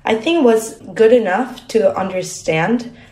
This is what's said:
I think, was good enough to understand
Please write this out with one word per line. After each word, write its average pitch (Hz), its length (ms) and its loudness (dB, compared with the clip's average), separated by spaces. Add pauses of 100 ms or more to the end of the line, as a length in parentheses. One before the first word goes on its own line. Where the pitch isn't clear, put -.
I 220 100 0
think, 320 300 0
was 220 340 2 (160)
good 220 180 4
enough 226 560 0
to 196 280 0
understand 185 1000 -4 (160)